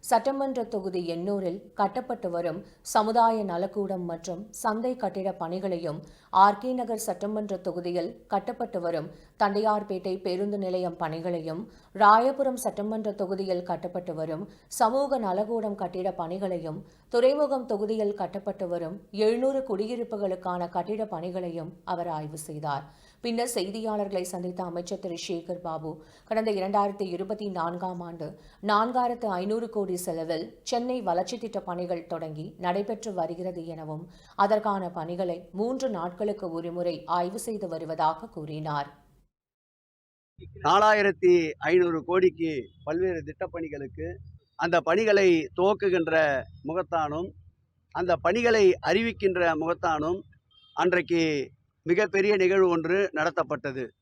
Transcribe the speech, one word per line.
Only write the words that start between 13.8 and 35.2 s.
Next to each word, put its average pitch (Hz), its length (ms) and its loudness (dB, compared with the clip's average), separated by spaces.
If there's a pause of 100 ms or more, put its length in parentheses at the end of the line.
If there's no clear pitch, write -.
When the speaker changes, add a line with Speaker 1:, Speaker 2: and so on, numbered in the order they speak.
Speaker 1:
வரும் 156 320 -6 (200)
சமூக 262 520 2
நலக்கூடம் 208 640 -2
கட்டிட 185 300 -4
பணிகளையும், 175 680 -6 (280)
துறைமுகம் 262 580 4
தொகுதியில் 208 480 -2
கட்டப்பட்டு 190 540 -6
வரும் 170 280 -4 (140)
எழுநூறு 240 580 2
குடியிருப்புகளுக்கான 202 1000 -2
கட்டிட 196 380 -2
பணிகளையும் 170 680 -6 (120)
அவர் 175 240 -4
ஆய்வு 156 300 -6
செய்தார். 151 480 -6 (340)
பின்னர் 240 340 -2
செய்தியாளர்களை 202 680 -2 (100)
சந்தித்த 180 300 -6
அமைச்சர் 175 340 -6
திரு 175 180 -6 (120)
சேகர் 175 400 -6
பாபு, 156 220 -6 (340)
கடந்த 220 280 0
இரண்டாயிரத்தி 202 540 0 (100)
இருபத்தி 202 340 -6
நான்காம் 180 500 -4
ஆண்டு 170 260 -10 (360)
நான்காயிரத்து 240 720 2
ஐந்நூறு 214 320 -2
கோடி 196 280 -2
செலவில் 165 480 -4 (180)
சென்னை 247 400 -2
வளர்ச்சி 185 360 0
திட்ட 208 220 -6
பணிகள் 175 460 -4
தொடங்கி 160 380 -8 (140)
நடைபெற்று 202 540 -2
வருகிறது 175 540 -4
எனவும், 156 380 -10 (300)
அதற்கான 202 560 2
பணிகளை 175 460 -4 (160)